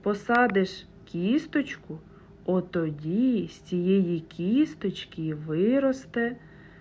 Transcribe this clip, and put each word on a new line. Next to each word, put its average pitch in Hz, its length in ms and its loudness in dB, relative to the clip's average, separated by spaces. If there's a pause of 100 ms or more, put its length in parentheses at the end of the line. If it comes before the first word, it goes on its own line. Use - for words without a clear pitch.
посадиш 202 840 2 (180)
кісточку, 214 920 -2 (460)
отоді 175 1080 0
з - 60 -20
цієї 180 640 2
кісточки 180 1120 -2
виросте 233 1000 0 (440)